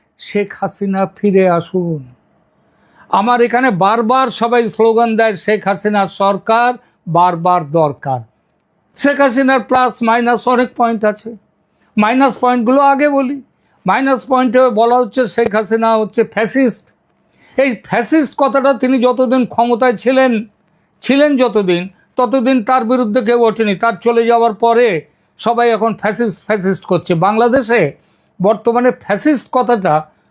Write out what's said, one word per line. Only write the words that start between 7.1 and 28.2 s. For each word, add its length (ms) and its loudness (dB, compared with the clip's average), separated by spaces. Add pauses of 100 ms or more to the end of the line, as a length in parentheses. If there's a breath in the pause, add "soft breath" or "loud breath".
দরকার।" 480 -2 (760)
শেখ 260 0
হাসিনার 380 2
প্লাস 440 -2
মাইনাস 440 0
অনেক 280 0
পয়েন্ট 300 -2
আছে। 300 -6 (600)
মাইনাস 380 2
পয়েন্টগুলো 460 2
আগে 280 2
বলি। 320 -2 (440)
মাইনাস 400 0
পয়েন্টে 440 2
বলা 280 2
হচ্ছে 300 -2
শেখ 280 -2
হাসিনা 420 0
হচ্ছে 260 -2
ফ্যাসিস্ট। 680 -2 (680 soft breath)
এই 240 0
ফ্যাসিস্ট 540 0
কথাটা 360 2
তিনি 260 0
যতদিন 460 0
ক্ষমতায় 520 0
ছিলেন, 480 0 (560)
ছিলেন 360 2
যতদিন, 520 0 (260 soft breath)
ততদিন 480 0
তার 200 0
বিরুদ্ধে 380 0
কেউ 180 0
ওঠেনি। 360 0
তার 260 -2
চলে 260 0
যাওয়ার 260 2
পরে 480 0 (360)
সবাই 320 0
এখন 240 0
ফ্যাসিস্ট, 520 -6
ফ্যাসিস্ট 400 -4
করছে। 300 -2
বাংলাদেশে 760 0 (500)